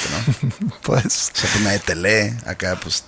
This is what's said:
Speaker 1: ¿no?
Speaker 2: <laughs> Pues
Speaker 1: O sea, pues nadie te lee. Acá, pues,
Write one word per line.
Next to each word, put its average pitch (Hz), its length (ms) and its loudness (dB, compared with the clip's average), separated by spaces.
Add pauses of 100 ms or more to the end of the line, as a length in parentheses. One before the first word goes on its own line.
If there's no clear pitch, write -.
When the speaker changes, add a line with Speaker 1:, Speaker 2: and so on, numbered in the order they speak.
(120)
Speaker 1:
¿no? 113 640 -2
Speaker 2:
<laughs> - 60 -20
Pues 127 220 2 (300)
Speaker 1:
O - 60 -6
sea, 101 100 2
pues 104 140 2
nadie 101 160 2
te 90 160 -2
lee. 104 400 2 (100)
Acá, 92 340 -4
pues, - 160 -4 (100)